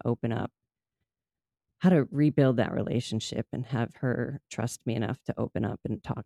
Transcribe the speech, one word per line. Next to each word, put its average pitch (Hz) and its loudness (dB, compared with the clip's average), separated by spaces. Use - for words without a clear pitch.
open 117 -2
up, 101 -4
how 185 6
to 160 6
rebuild 139 4
that - 0
relationship 117 -2
and 127 -6
have 120 -4
her 127 -4
trust - -6
me 117 0
enough 117 -2
to - -4
open - -2
up 104 -4
and - -4
talk 120 -6